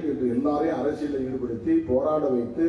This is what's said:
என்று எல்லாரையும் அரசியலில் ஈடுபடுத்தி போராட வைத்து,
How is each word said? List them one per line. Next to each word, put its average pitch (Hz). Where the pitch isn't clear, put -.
என்று 127
எல்லாரையும் 147
அரசியலில் 143
ஈடுபடுத்தி 123
போராட 151
வைத்து, 127